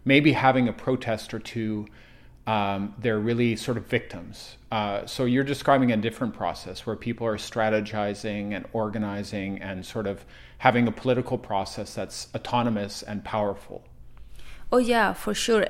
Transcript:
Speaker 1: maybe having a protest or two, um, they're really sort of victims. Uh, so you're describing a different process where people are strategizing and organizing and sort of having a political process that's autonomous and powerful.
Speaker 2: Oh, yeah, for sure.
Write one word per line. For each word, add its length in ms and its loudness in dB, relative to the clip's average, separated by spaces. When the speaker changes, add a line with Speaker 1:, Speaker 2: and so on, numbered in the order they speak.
Speaker 1:
maybe 300 8
having 340 6
a 60 -2
protest 600 -2
or 60 -6
two, 480 -4
um, 540 0
they're 200 2
really 360 2
sort 220 -4
of 100 -8
victims. 680 -6
Uh, 360 -2
so 180 -4
you're 220 4
describing 480 4
a 40 2
different 360 -2
process 520 -6
where 120 -2
people 280 -4
are 120 0
strategizing 1160 0
and 200 -6
organizing 880 -4
and 240 -8
sort 200 -6
of 200 -4
having 300 6
a 40 2
political 460 0
process 580 -4
that's 400 -8
autonomous 680 -2
and 220 -8
powerful. 600 -4
Speaker 2:
Oh, 60 6
yeah, 360 4
for 200 -4
sure. 360 4